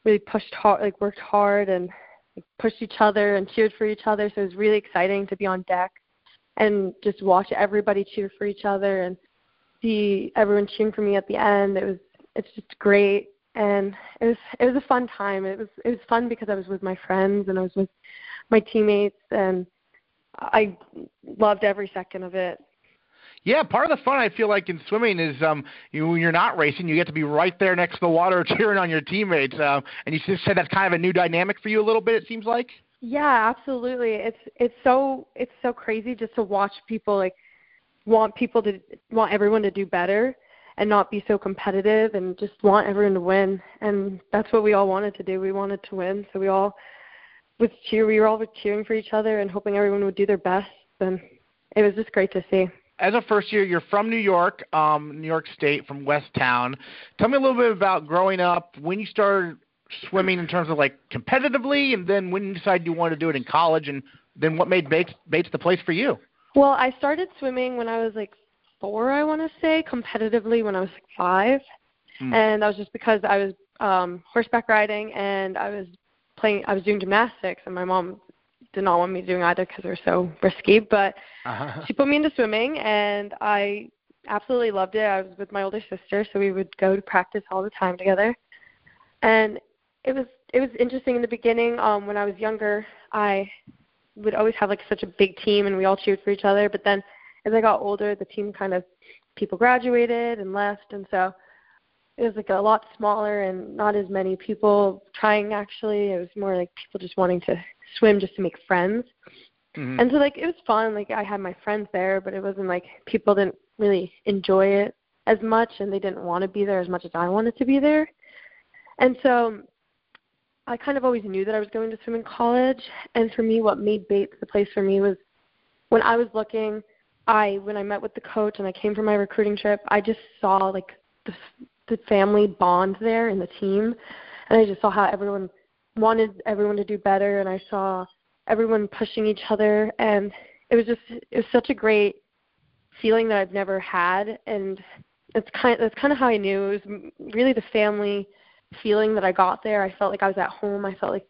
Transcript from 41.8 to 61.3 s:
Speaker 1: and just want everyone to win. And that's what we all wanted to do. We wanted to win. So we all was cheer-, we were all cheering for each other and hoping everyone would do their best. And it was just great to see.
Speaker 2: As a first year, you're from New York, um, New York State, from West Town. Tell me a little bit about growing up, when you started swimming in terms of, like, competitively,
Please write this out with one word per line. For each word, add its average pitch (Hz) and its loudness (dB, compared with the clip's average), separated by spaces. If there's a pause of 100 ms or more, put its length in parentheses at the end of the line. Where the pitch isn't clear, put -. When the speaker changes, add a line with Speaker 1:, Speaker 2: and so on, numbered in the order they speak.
Speaker 1:
and 185 -4
just 202 -10 (100)
want 202 6
everyone 202 2
to 185 0
win. 190 0 (180)
And 196 -4 (120)
that's 208 -2
what 220 4
we 214 4
all 196 4
wanted 196 -2
to - -18
do. 185 -4
We 190 -4
wanted 196 -4
to - -14
win. 196 -6
So 196 -6
we 190 0
all 196 2 (880)
was 233 2 (180)
cheer-, 220 2
we 214 4
were 214 6
all 220 2 (180)
cheering 208 -4
for 226 -4
each 220 -4
other 214 0
and 196 -2
hoping 202 -4
everyone 202 2
would 196 -2
do 202 2
their 202 2
best. 190 -2 (280)
And 185 -2 (560)
it 214 6
was 202 4
just 220 -6
great 196 0
to 185 -4
see. 185 2 (300)
Speaker 2:
As 196 0
a 233 2
first 208 0
year, 208 2
you're 175 0
from 208 0
New 226 -2
York, 190 2
um, 151 0
New 156 -8
York 160 -2
State, 147 -2
from 143 -12
West 143 -2
Town. 123 2 (440)
Tell 208 4
me 269 2
a 269 4
little 262 2
bit 240 4
about 185 0
growing 180 2
up, 175 0
when 175 -6
you 214 -8
started 196 0 (520)
swimming 185 0
in 170 -6
terms 160 -2
of, 151 0
like, 139 2 (120)
competitively, 269 0